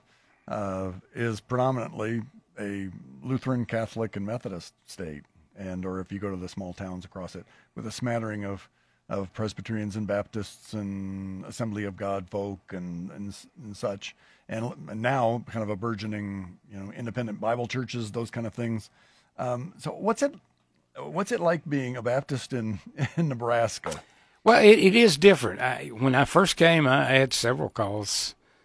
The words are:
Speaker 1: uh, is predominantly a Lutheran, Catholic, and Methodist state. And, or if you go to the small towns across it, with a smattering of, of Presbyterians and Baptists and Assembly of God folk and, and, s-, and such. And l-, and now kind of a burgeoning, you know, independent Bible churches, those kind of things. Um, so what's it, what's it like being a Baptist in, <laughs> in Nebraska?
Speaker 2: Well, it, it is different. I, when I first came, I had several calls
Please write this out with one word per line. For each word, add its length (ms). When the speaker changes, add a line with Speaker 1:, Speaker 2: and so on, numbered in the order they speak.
Speaker 1:
uh, 440
is 260
predominantly 840
a 300
Lutheran, 420
Catholic, 500
and 100
Methodist 480
state. 360
And, 280
or 140
if 120
you 60
go 140
to 60
the 120
small 240
towns 320
across 300
it, 100
with 100
a 60
smattering 540
of, 220
of 240
Presbyterians 600
and 120
Baptists 640
and 720
Assembly 380
of 140
God 320
folk 300
and, 400
and, 180
s-, 160
and 140
such. 380
And 160
l-, 100
and 120
now 500
kind 100
of 80
a 60
burgeoning, 840
you 80
know, 140
independent 460
Bible 280
churches, 440
those 200
kind 160
of 60
things. 360
Um, 400
so 140
what's 320
it, 100
what's 340
it 100
like 280
being 280
a 40
Baptist 520
in, 260
<laughs> 200
in 120
Nebraska? 720
Speaker 2:
Well, 200
it, 160
it 160
is 220
different. 440
I, 260
when 280
I 100
first 300
came, 320
I 180
had 280
several 360
calls 640